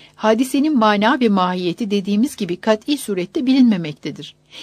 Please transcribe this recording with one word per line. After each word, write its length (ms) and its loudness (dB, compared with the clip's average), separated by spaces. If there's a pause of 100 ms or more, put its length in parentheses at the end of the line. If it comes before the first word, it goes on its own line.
(160)
hadisenin 600 0
mana 420 2
ve 100 2
mahiyeti 640 -2
dediğimiz 440 0
gibi 200 -6
kat'i 420 -2
surette 480 -6
bilinmemektedir. 920 0 (280)